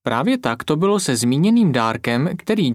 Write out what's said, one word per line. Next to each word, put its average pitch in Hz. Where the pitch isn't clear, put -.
Právě 131
tak 120
to 151
bylo 196
se 147
zmíněným 160
dárkem, 120
který 208